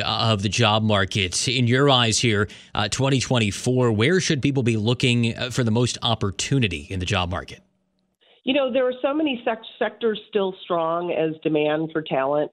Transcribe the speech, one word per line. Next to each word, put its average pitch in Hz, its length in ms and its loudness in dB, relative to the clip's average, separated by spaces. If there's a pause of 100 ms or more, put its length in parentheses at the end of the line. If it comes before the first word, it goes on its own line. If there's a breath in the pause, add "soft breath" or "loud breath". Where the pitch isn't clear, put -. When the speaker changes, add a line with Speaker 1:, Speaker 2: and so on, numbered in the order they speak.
Speaker 1:
of 110 360 0
the 104 80 0
job 107 340 2
market. 98 640 0
In 123 180 0
your 131 240 4
eyes 120 300 4
here, 104 300 2 (260 loud breath)
uh, 107 140 -2
twenty 135 320 0
twenty-four, 120 720 0
where 135 260 2
should 156 220 -2
people 139 200 0
be 113 140 2
looking, 120 600 0
uh, 123 140 -8
for 127 120 -2
the 113 80 2
most 120 300 0
opportunity 101 880 -2
in 92 100 -6
the 90 60 -4
job 87 260 -2
market? 80 300 -8 (840 soft breath)
Speaker 2:
You 262 80 0
know, 269 200 0
there 254 140 2
are 254 140 -2
so 277 120 0
many 285 320 -2
sec-, 226 160 -2 (160)
sectors 220 500 -2
still 190 360 -2
strong 170 480 -2
as 160 320 -2
demand 156 480 0
for 160 100 -2
talent 147 520 0